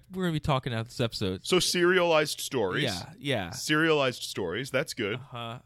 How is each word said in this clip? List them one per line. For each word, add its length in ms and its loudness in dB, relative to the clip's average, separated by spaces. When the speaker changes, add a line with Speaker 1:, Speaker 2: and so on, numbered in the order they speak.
Speaker 1:
we're 120 -2
gonna 100 2
be 60 0
talking 340 0
out 120 -2
this 140 -10
episode. 460 -2
Speaker 2:
So 120 4
serialized 840 4
stories. 440 0
Speaker 1:
Yeah, 200 -2
yeah. 320 -2
Speaker 2:
Serialized 720 0
stories. 480 -4
That's 220 -2
good. 240 -2
Speaker 1:
Uh-huh. 500 -12